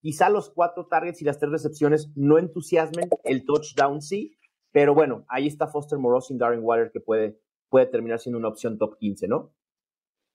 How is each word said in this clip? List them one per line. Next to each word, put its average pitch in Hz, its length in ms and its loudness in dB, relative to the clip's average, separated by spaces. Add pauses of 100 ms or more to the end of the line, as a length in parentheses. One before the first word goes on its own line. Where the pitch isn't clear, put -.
Quizá 156 280 0
los 208 200 0
cuatro 175 380 -2
targets 170 340 -4
y 147 40 -10
las 147 140 -2
tres 147 120 -2
recepciones 151 640 0
no 143 240 6
entusiasmen, 170 720 -2 (140)
el 131 220 -4
touchdown 147 560 -2
sí, 190 360 -8 (340)
pero 143 240 4
bueno, 135 340 2
ahí 135 180 -4
está 151 200 -4
Foster 147 320 -6
Moreau 127 220 2
sin 127 160 -10
Darren 117 260 0
Waller, 117 280 0
que 120 80 -10
puede, 110 400 -2 (300)
puede 131 160 6
terminar 113 340 -4
siendo 120 200 -6
una 113 100 -2
opción 110 280 -6
top 107 200 -4
quince, 98 300 -6
¿no? 127 260 -4 (800)